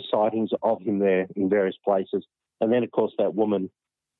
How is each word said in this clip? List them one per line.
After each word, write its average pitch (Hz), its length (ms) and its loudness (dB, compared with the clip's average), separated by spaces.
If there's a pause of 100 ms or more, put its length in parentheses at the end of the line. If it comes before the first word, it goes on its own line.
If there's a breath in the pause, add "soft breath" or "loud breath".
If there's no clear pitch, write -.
sightings 110 420 0 (120)
of 113 180 0
him 101 180 -2
there 95 360 2
in 95 140 0
various 95 340 2
places, 98 420 -2 (360)
and 113 120 2
then, 123 100 2
of 107 80 -6
course, 110 260 0
that 98 160 0
woman, 101 360 0 (500)